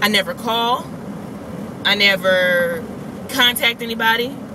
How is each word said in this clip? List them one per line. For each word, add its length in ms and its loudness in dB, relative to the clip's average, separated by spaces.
I 60 2
never 240 2
call. 540 0
I 100 4
never 880 4
contact 540 2
anybody. 520 0